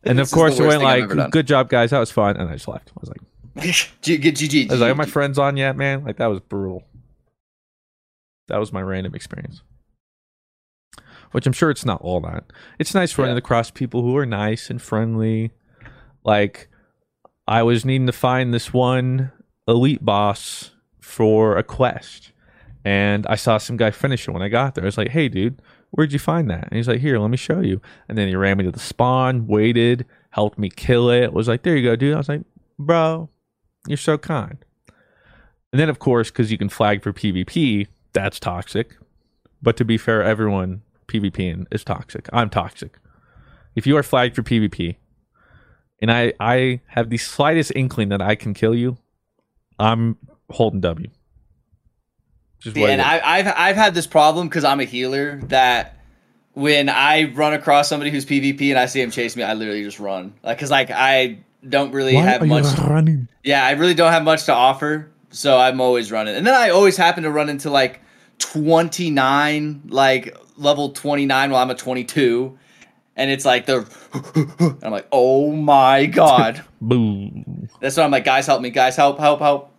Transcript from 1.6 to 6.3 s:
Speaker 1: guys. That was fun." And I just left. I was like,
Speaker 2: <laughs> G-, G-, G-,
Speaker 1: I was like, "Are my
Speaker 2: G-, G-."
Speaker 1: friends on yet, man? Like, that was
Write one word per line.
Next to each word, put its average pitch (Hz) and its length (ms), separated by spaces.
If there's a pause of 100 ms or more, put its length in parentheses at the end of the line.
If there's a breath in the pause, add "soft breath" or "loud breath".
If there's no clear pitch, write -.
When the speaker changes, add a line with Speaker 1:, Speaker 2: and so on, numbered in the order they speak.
Speaker 1:
guys. 117 200
That 143 80
was 117 140
fun." 101 260
And 90 120
I 78 40
just - 140
left. - 280
I - 60
was - 80
like, - 120 (340)
Speaker 2:
<laughs> - 460
G-, 160 180
G-, 151 120
G-, 143 380
Speaker 1:
I - 40
was 123 80
like, 117 100
"Are 135 40
my 151 100
Speaker 2:
G-, - 20
G-." - 40
Speaker 1:
friends 143 280
on 139 180
yet, 135 180
man? 139 280
Like, 110 140
that 120 100
was 101 120